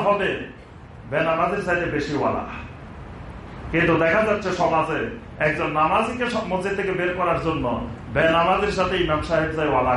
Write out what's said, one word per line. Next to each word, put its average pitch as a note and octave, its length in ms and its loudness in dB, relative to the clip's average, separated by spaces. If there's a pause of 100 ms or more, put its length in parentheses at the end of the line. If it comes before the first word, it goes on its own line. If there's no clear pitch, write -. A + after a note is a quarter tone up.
হবে G3 280 2 (800)
বেনামাজের E3 560 0
চাইতে F3 220 0
বেশি D3 300 -2
ওয়ালা। A#2+ 280 0 (1200)
কিন্তু E3+ 300 2
দেখা E3 240 4
যাচ্ছে G3+ 300 0
সমাজে D#3+ 480 2 (380)
একজন D3+ 340 0
নামাজিকে A3 580 2
সব G#3 180 -2
মসজিদ F#3 280 -2
থেকে F#3+ 160 -2
বের F3+ 240 0
করার F3 260 0
জন্য C#3+ 220 -2 (480)
বেনামাজের E3+ 600 4
সাথে F#3 260 0
ইমাম D3+ 240 0
সাহেব D#3+ 300 2
যায় D3+ 200 0
ওয়ালা B2+ 240 4